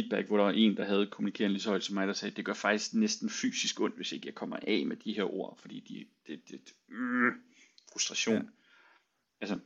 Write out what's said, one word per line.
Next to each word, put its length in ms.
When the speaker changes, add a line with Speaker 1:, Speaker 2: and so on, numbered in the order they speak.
Speaker 1:
feedback, 260
hvor 80
der 80
var 80
en, 240
der 80
havde 220
kommunikerende 460
lige 100
så 80
højt 140
som 100
mig, 120
der 60
sagde, 240
"Det 80
gør 100
faktisk 400
næsten 360
fysisk 500
ondt, 160
hvis 160
ikke 140
jeg 80
kommer 220
af 200
med 100
de 160
her 220
ord, 240
fordi 300
de, 180
det, 180
det, 240
mm, 420
frustration." 440
Speaker 2:
Ja. 60
Speaker 1:
Altså, 260